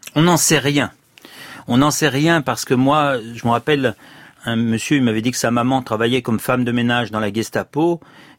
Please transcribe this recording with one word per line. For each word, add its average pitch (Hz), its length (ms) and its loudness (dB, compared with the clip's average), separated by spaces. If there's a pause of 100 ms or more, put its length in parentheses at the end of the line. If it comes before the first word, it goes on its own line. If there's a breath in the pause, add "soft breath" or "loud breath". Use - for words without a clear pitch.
(140)
On 151 100 2
n'en 170 140 4
sait 151 220 2
rien. 139 320 0 (760 loud breath)
On 120 100 2
n'en 143 140 4
sait 151 180 0
rien 151 320 2
parce 123 240 -4
que - 80 0
moi, 139 460 2 (140)
je 117 140 -6
me 117 40 2
rappelle, 123 440 0 (480 loud breath)
un 117 140 -4
monsieur, 113 400 0
il 135 60 2
m'avait 110 180 0
dit 123 100 -2
que - 60 -4
sa 117 140 0
maman 123 300 0
travaillait 117 400 0
comme 110 180 -2
femme 123 260 -2
de 120 60 -4
ménage 120 400 0
dans 107 100 -4
la 104 100 -2
Gestapo. 139 720 -2 (380 loud breath)